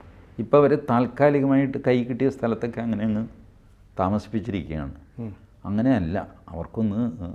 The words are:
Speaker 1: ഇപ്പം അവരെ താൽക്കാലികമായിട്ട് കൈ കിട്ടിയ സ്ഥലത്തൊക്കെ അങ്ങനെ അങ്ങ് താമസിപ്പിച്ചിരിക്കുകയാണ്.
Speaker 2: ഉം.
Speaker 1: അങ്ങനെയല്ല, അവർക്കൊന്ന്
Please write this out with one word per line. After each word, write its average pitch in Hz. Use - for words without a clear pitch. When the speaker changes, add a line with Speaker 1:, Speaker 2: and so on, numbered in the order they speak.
Speaker 1:
ഇപ്പം 127
അവരെ 143
താൽക്കാലികമായിട്ട് 135
കൈ 127
കിട്ടിയ 127
സ്ഥലത്തൊക്കെ 117
അങ്ങനെ 110
അങ്ങ് 110
താമസിപ്പിച്ചിരിക്കുകയാണ്. 92
Speaker 2:
ഉം. 107
Speaker 1:
അങ്ങനെയല്ല, 98
അവർക്കൊന്ന് 107